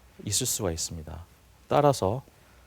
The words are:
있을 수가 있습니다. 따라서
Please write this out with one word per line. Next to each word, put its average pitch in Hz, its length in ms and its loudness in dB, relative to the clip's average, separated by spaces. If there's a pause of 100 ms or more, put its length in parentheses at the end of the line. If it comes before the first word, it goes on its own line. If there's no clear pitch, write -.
(240)
있을 110 220 -2
수가 98 260 -2
있습니다. 80 520 -8 (440)
따라서 135 540 4 (440)